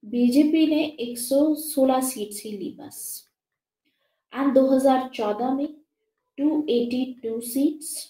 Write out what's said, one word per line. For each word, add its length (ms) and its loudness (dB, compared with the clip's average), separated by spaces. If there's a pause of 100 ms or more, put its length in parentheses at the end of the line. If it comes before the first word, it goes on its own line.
बीजेपी 640 4
ने 160 2 (160)
एक 200 -8
सौ 360 2
सोलह 440 0 (100)
seats 360 -8
ही 60 -10
ली 280 -10
बस। 220 -18 (1300)
And 220 0
दो 140 8
हज़ार 460 4
चौदह 380 -2
में 140 -2 (720)
टू 320 0
एटी 340 0 (200)
टू 180 -6
seats। 500 -2 (180)